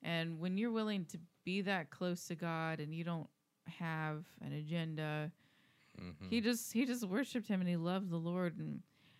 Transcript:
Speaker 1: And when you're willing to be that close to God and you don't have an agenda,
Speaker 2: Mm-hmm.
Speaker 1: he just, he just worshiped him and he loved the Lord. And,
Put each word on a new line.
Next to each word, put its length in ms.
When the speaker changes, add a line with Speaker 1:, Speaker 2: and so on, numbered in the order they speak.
Speaker 1:
And 380
when 180
you're 140
willing 360
to 120
be 180
that 280
close 380
to 80
God 440
and 140
you 100
don't 260
have 580
an 120
agenda, 760
Speaker 2:
Mm-hmm. 300
Speaker 1:
he 120
just, 320
he 120
just 200
worshiped 420
him 140
and 80
he 60
loved 340
the 100
Lord. 380
And, 240